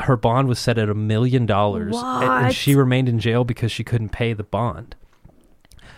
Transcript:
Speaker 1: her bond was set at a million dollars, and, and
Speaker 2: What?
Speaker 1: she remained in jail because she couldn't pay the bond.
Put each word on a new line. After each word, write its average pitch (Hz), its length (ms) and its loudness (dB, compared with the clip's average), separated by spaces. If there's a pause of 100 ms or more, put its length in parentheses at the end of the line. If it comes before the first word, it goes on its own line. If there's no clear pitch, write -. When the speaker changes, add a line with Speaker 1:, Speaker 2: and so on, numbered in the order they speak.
Speaker 1:
her 131 160 2
bond 123 320 2
was 120 100 0
set 117 200 0
at 107 100 0
a 104 60 0
million 110 500 0
dollars, 104 500 0
and, 247 300 -4
and 254 220 2
Speaker 2:
What? 262 80 2
Speaker 1:
she 143 200 2
remained 127 360 4
in 117 80 2
jail 117 260 2
because 120 260 -4
she - 140 -8
couldn't 113 240 -2
pay 117 240 -4
the 104 100 -8
bond. 110 540 -6 (1000)